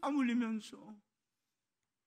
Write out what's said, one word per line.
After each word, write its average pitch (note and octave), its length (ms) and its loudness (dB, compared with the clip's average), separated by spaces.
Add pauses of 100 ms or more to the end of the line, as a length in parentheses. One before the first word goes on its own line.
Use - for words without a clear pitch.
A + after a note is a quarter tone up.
땀 C#4+ 160 0
흘리면서 A3+ 800 0 (1120)